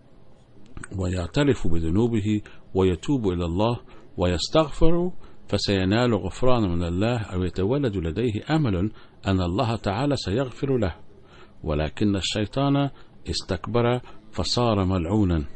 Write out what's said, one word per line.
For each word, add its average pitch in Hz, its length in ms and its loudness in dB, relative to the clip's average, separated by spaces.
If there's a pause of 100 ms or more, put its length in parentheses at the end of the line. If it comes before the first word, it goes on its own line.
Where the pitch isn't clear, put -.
(960)
ويعترف 92 720 0
بذنوبه 101 760 2 (320)
ويتوب 95 540 2
إلى 87 180 0
الله 107 340 0 (380)
ويستغفر 156 920 4 (360)
فسينال 104 680 2
غفران 113 480 4
من 85 200 0
الله، 98 340 0
أو 92 260 -2
يتولد 101 540 0
لديه 104 580 -2
أمل 107 360 0 (360)
أن 95 140 2
الله 110 340 0
تعالى 123 400 -2
سيغفر 127 640 -2
له، 98 180 0 (680)
ولكن 78 520 0
الشيطان 139 760 -2 (400)
استكبر 117 720 -2 (300)
فصار 110 540 0
ملعونا، 90 600 2 (100)